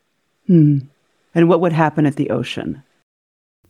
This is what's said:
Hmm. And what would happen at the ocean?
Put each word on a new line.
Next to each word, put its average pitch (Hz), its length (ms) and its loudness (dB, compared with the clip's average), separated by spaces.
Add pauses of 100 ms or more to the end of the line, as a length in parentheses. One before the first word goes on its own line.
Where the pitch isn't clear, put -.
(460)
Hmm. 151 320 4 (540)
And 170 160 2
what 170 120 2
would 175 120 -2
happen 151 320 0
at 143 100 -2
the 143 140 -4
ocean? - 540 -8 (880)